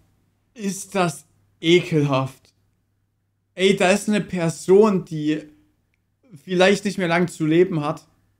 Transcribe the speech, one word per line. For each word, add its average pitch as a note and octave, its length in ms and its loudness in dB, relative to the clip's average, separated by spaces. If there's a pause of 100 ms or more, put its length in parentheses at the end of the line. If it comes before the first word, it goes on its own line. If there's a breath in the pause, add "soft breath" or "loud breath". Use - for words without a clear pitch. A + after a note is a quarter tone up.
(540)
ist G3 400 -10
das F3 300 -4 (360)
ekelhaft. D3 920 -2 (1000)
Ey, G3 220 2
da F#3 140 2
ist G#3 180 -2
eine G#3 120 0
Person, F#3 840 2
die D3+ 360 -4 (1040)
vielleicht F#3 400 2
nicht G3+ 140 -6
mehr F3+ 100 -2
lang E3+ 200 0
zu D#3+ 180 -6
leben E3 380 0
hat, D3 220 -8 (340)